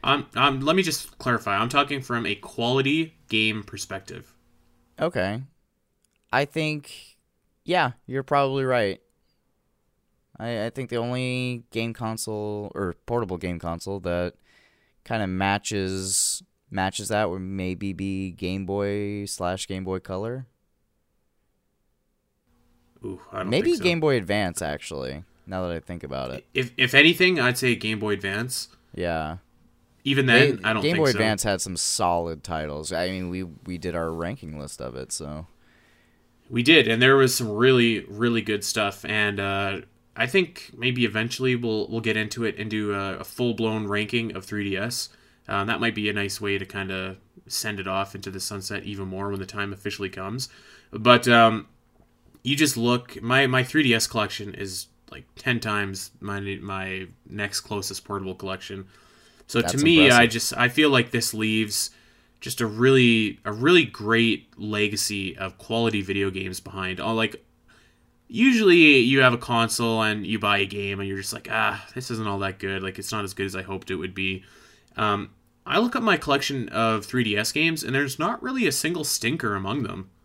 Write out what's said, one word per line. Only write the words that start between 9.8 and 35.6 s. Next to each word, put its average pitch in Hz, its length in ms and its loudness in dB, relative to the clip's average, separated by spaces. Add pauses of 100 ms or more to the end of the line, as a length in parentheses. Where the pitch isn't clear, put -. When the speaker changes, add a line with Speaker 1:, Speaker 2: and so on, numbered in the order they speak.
Speaker 2:
I, 113 280 -4
I 117 40 -4
think 127 200 -8
the 120 80 -4
only 123 760 -4
game 113 220 -2
console, 107 840 -6
or 90 200 -2 (100)
portable 107 320 -2
game 87 200 -4
console, 85 440 -6
that 87 320 -2 (720)
kinda 110 240 -4
matches, 95 1160 -2 (260)
matches 98 380 -4
that 104 220 0
would 95 120 -6
maybe 95 520 -4
be 95 380 -4
Game 92 340 -4
Boy 101 600 -2
slash 92 420 -6
Game 95 160 -6
Boy 95 160 -4
Color. 113 460 -8 (2500)
Speaker 1:
Ooh, 95 180 -10 (100)
I 98 80 -8
don't 92 100 -4
Speaker 2:
Maybe 190 200 2
Speaker 1:
think 339 80 2
so. 196 60 -6
Speaker 2:
Game 170 160 2
Boy 147 180 2
Advance, 98 440 -2
actually, 73 640 -6 (240)
now 92 180 -6
that 85 100 -4
I 82 40 -6
think 85 240 -12
about 67 280 -6
it. - 220 -12
Speaker 1:
If, 123 240 -2
if 131 160 2
anything, 165 460 6
I'd 123 180 2
say 123 180 2
Game 107 240 -4
Boy 107 140 -2
Advance. 101 540 -4 (260)
Speaker 2:
Yeah. 82 440 -4 (680)
Speaker 1:
Even 139 240 2
then, 127 300 6
Speaker 2:
Game, 95 60 -12
Speaker 1:
I 110 100 0
don't 107 100 0
Speaker 2:
Game 165 120 2
Speaker 1:
think 160 100 4
Speaker 2:
Boy 131 60 6
Speaker 1:
so. 104 60 0
Speaker 2:
Advance 110 260 2
had 98 180 0
some 90 160 -6
solid 85 640 0
titles. 78 500 -6
I 90 160 0
mean, 92 200 -6
we, 92 140 -6
we 90 340 -10
did 85 180 -6
our 82 160 -2
ranking 82 480 -8
list 71 220 -12
of 62 140 -8
it, 65 160 -10
so. 76 360 -10 (1040)